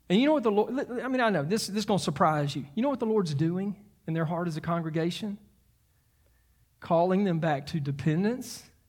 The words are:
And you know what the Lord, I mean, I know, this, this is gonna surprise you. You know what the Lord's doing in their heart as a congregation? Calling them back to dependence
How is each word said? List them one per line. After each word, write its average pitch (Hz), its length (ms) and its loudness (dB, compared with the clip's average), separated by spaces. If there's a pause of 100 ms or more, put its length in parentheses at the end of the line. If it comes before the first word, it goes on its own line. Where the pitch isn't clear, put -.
And 185 100 4
you 262 60 4
know 302 80 4
what 285 100 2
the 220 80 2
Lord, 220 500 -2
I 247 60 -6
mean, 262 140 0
I 226 80 4
know, 165 140 2
this, 196 240 0
this 196 100 -6
is 214 80 -2
gonna 196 140 2
surprise 151 560 2
you. 139 180 -6
You 214 80 -2
know 277 80 2
what 269 100 -2
the 240 60 -2
Lord's 208 280 2
doing 175 420 -2 (320)
in 160 60 -2
their 165 120 0
heart 175 220 -2
as 156 100 -6
a 156 40 -6
congregation? 170 760 -2 (1400)
Calling 185 460 2
them 170 140 0
back 147 280 -2
to 165 120 -4
dependence 165 840 -2 (260)